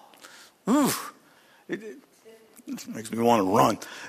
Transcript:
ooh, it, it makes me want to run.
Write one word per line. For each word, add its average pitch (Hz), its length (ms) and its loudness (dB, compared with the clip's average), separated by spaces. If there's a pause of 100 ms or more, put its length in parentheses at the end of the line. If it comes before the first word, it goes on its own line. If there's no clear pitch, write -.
(680)
ooh, 254 220 4 (800)
it, 202 120 -6 (840)
it - 220 -12
makes 113 240 -12
me 113 100 -2
want 117 220 4
to 95 120 2
run. 120 220 4 (300)